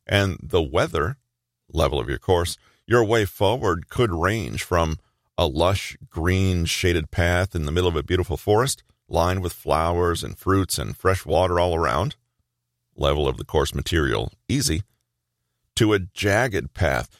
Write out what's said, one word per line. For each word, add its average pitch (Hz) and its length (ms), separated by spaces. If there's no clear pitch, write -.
and 98 380
the 85 200
weather 80 540
level 76 300
of 57 80
your 67 100
course, 85 400
your 120 180
way 110 200
forward 98 640
could 120 220
range 85 540
from 82 340
a 85 80
lush, 82 500
green, 90 540
shaded 85 480
path 87 420
in 78 120
the 73 60
middle 90 160
of 82 80
a 73 60
beautiful 85 340
forest, 110 460
lined 90 340
with 87 100
flowers 82 720
and 50 140
fruits 95 380
and 55 200
fresh 92 280
water 90 360
all 87 160
around, 80 400
level 71 320
of 65 80
the - 80
course 71 300
material, 69 580
easy, 101 340
to 107 180
a 104 60
jagged 98 760
path 67 480